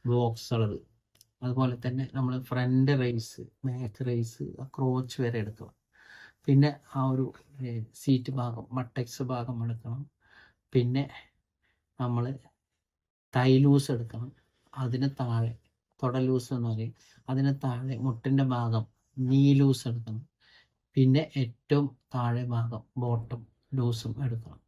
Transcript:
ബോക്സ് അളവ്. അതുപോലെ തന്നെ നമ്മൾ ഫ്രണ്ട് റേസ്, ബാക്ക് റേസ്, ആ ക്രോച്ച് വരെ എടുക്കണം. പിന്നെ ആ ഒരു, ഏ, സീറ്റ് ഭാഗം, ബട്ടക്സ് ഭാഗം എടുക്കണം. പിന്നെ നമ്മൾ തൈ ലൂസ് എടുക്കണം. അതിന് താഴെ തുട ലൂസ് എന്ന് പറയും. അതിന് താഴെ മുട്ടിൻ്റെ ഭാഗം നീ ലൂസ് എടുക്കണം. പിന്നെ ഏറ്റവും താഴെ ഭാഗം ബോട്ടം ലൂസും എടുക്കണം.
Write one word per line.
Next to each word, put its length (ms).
ബോക്സ് 460
അളവ്. 200
അതുപോലെ 380
തന്നെ 220
നമ്മൾ 180
ഫ്രണ്ട് 420
റേസ്, 420
ബാക്ക് 400
റേസ്, 380
ആ 20
ക്രോച്ച് 480
വരെ 180
എടുക്കണം. 320
പിന്നെ 260
ആ 20
ഒരു, 140
ഏ, 80
സീറ്റ് 380
ഭാഗം, 260
ബട്ടക്സ് 560
ഭാഗം 340
എടുക്കണം. 340
പിന്നെ 320
നമ്മൾ 220
തൈ 140
ലൂസ് 300
എടുക്കണം. 360
അതിന് 260
താഴെ 320
തുട 140
ലൂസ് 300
എന്ന് 160
പറയും. 200
അതിന് 240
താഴെ 300
മുട്ടിൻ്റെ 380
ഭാഗം 280
നീ 120
ലൂസ് 300
എടുക്കണം. 300
പിന്നെ 300
ഏറ്റവും 440
താഴെ 280
ഭാഗം 280
ബോട്ടം 380
ലൂസും 360
എടുക്കണം. 420